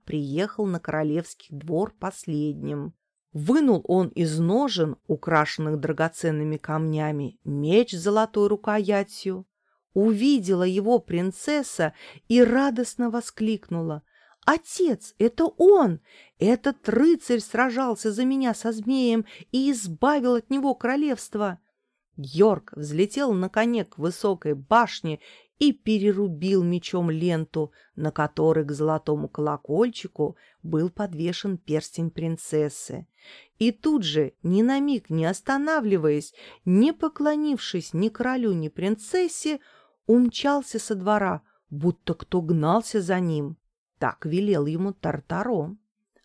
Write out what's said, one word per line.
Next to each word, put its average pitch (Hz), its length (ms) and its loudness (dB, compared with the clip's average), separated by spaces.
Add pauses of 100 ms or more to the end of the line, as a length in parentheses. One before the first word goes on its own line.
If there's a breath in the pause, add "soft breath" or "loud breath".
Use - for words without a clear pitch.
приехал 156 600 -4
на 175 140 -2
королевский 156 720 -4
двор 160 480 -4
последним. 147 920 -6 (380)
Вынул 220 560 2
он 185 220 2
из 160 300 0
ножен, 175 580 2 (100)
украшенных 156 720 0
драгоценными 156 800 -2
камнями, 151 840 -4
меч 160 500 2
с 170 80 -8
золотой 208 460 2
рукоятью. 202 960 -2 (480)
Увидела 202 720 4
его 196 360 2
принцесса 185 920 -2 (340 loud breath)
и 240 160 8
радостно 247 640 2
воскликнула: 196 960 -4 (420 soft breath)
«Отец, 320 760 0
это 233 260 2
он! 330 540 6 (400 soft breath)
Этот 240 500 0
рыцарь 269 500 4
сражался 233 720 -2
за 233 140 -2
меня 262 280 0
со 226 180 -4
змеем 226 540 0 (260 loud breath)
и 269 200 0
избавил 247 640 0
от 233 140 -4
него 269 240 0
королевство!» 233 840 -2 (580)
Йорк 160 580 2
взлетел 196 580 0
на 185 160 -2
коне 226 360 0
к - 120 -18
высокой 175 560 -2
башне 156 640 0 (380 soft breath)
и 294 140 4
перерубил 190 920 0
мечом 175 460 -2
ленту, 160 640 -2 (240 soft breath)
на 156 160 -4
которой 156 540 0
к 143 60 -6
золотому 151 560 -2
колокольчику 151 1080 -4 (280 soft breath)
был 165 260 -2
подвешен 175 680 -6
перстень 160 540 -6
принцессы. 160 960 -6 (500 loud breath)
И 233 140 2
тут 302 320 0
же, 151 300 0 (100)
ни 180 180 2
на 262 180 2
миг 277 300 -2
не 160 160 0
останавливаясь, 214 1080 0 (320 loud breath)
не 214 280 4
поклонившись 302 1000 -2
ни 190 160 0
королю, 247 440 -2
ни 156 160 -2
принцессе, 285 880 -2 (460 soft breath)
умчался 247 720 2
со 214 160 -4
двора, 190 460 0 (280)
будто 165 440 -2
кто - 280 -2
гнался 170 600 0
за 180 180 0
ним. 156 380 -4 (400)
Так - 280 -6
велел 175 400 0
ему 170 280 -2
Тартаро. 175 840 -4 (480)